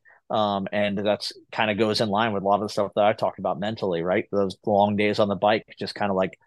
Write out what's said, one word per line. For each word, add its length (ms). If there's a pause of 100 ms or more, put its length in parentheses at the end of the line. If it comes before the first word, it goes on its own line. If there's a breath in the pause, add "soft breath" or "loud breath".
(300 soft breath)
Um, 420
and 260
that's 360 (180)
kinda 240
goes 240
in 100
line 240
with 100
a 40
lot 140
of 60
the 20
stuff 260
that 80
I 100
talked 240
about 220
mentally, 420
right? 300
Those 340
long 300
days 240
on 80
the 80
bike, 300 (120)
just 160
kinda, 200
like, 340